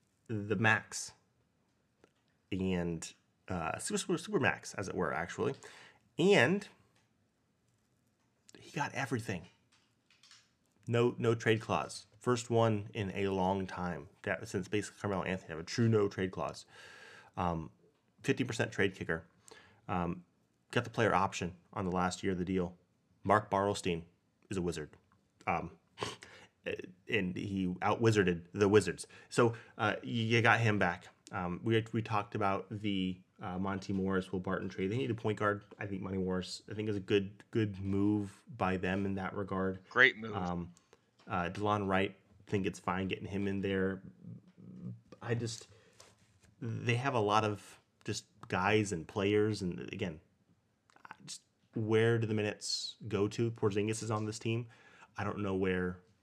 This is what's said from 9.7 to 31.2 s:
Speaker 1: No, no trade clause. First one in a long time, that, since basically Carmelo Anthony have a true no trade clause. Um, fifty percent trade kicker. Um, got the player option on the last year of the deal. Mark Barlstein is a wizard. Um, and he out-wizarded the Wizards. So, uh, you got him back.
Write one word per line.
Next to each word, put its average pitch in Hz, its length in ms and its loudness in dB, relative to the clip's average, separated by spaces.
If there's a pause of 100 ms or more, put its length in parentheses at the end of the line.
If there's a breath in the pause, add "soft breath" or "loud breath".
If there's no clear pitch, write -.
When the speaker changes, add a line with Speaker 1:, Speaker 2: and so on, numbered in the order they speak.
Speaker 1:
No, 120 320 4
no 117 160 4
trade 113 240 2
clause. - 460 -4 (120)
First 123 320 0
one 113 440 4
in 98 200 -4
a 98 140 0
long 95 400 0
time, 87 400 -6 (160)
that, - 240 -4
since 92 200 -4
basically - 340 -4
Carmelo 98 220 -2
Anthony 92 260 -4
have 80 100 -8
a 82 40 -8
true 113 260 2
no 104 180 6
trade 92 240 -4
clause. - 340 -8 (720 loud breath)
Um, 85 320 -2 (540)
fifty 135 200 2
percent 117 280 -2
trade 101 240 2
kicker. 85 280 -4 (640 soft breath)
Um, 87 360 -2 (480)
got 123 120 2
the - 60 -12
player 104 240 2
option 92 400 0 (200)
on 101 120 -4
the 90 60 -2
last 90 320 0
year 95 80 0
of 90 80 -2
the 90 60 -4
deal. 92 280 -2 (500)
Mark 104 260 4
Barlstein 98 520 0 (480)
is 98 80 -6
a 90 40 0
wizard. 80 280 -4 (580)
Um, 85 240 -2 (1400 loud breath)
and 92 260 0
he 95 460 -2
out-wizarded 107 600 4 (120)
the 101 140 4
Wizards. 92 400 4 (220 loud breath)
So, 117 240 4 (240 loud breath)
uh, 107 260 0
you 117 380 2
got 113 180 6
him 107 180 4
back. 90 300 0 (240)